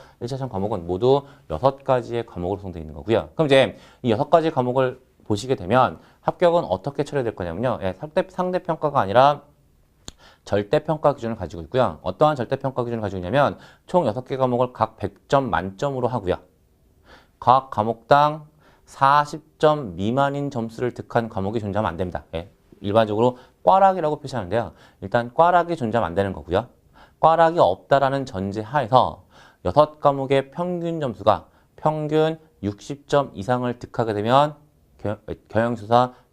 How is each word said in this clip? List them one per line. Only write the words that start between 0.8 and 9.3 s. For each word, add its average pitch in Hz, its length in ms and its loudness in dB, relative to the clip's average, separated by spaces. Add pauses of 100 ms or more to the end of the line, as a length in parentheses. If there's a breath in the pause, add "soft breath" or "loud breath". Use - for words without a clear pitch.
모두 120 380 0 (260 loud breath)
여섯 127 360 -2
가지의 117 400 -2
과목으로 90 320 -6
구성되어 90 240 -12
있는 76 120 -14
거고요. 78 420 -2
그럼 160 100 0
이제 135 320 4 (240 loud breath)
이 110 100 0
여섯 120 180 0
가지 160 220 4
과목을 127 480 -2 (240)
보시게 117 320 -2
되면 101 440 0 (200 soft breath)
합격은 170 460 0
어떻게 139 400 -4
처리될 123 280 -4
거냐면요. 92 500 -4
예, 92 100 -2
상대, 180 360 -6
상대평가가 165 680 -4
아니라 127 440 4 (1000 loud breath)